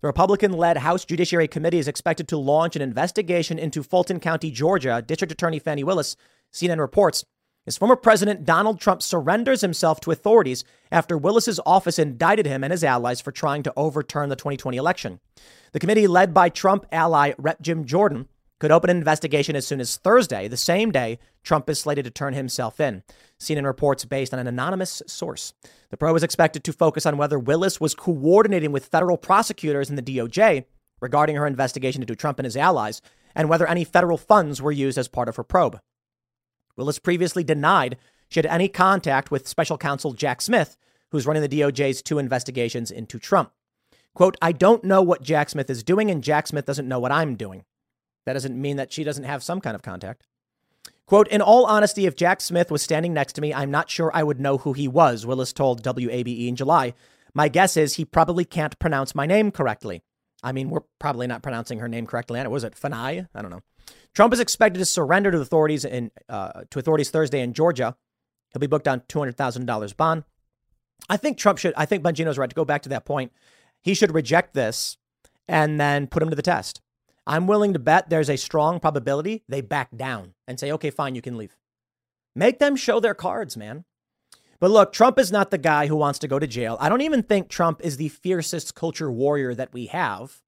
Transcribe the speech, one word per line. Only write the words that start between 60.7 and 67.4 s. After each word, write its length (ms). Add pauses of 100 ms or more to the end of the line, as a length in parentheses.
we're 140 (140)
probably 280
not 160
pronouncing 380
her 80
name 180
correctly. 340
And 100
was 140
it 100
Fanai? 600
I 80
don't 80
know. 120 (520)
Trump 180
is 80
expected 380
to 60
surrender 460
to 100
authorities 440
in, 260 (180)
uh, 420
to 80
authorities 320
Thursday 300